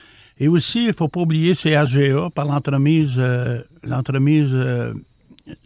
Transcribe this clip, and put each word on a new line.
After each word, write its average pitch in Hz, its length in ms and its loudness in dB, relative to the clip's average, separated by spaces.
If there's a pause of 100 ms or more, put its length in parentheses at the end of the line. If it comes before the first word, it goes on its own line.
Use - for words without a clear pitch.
(380)
Et 139 100 0
aussi, 170 340 2
il 233 60 2
ne 208 40 0
faut 165 160 -2
pas 180 120 -6
oublier 165 340 2
C 160 160 0
H 151 160 2
G 135 260 2
A 160 160 -2
par 151 160 -6
l'entremise, 143 720 0
euh, 123 460 -2 (200)
l'entremise, 135 720 0
euh, 123 400 -2 (720)